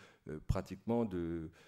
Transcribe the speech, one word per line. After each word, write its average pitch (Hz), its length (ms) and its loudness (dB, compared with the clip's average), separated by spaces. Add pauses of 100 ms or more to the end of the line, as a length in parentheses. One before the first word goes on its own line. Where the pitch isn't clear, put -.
(280)
euh, 78 180 -4
pratiquement 107 580 2
de, 85 460 -2 (180)